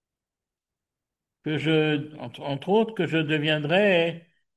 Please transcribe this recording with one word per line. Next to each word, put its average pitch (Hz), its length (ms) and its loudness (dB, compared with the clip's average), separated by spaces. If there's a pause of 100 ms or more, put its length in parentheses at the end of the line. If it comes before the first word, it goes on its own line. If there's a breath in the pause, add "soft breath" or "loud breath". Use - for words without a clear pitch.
(1400)
que 151 160 -4
je, 151 600 0
entre, 127 240 -14
entre 139 260 -6
autres, 220 260 2
que 170 120 -2
je 156 120 0
deviendrai 160 1080 0 (300)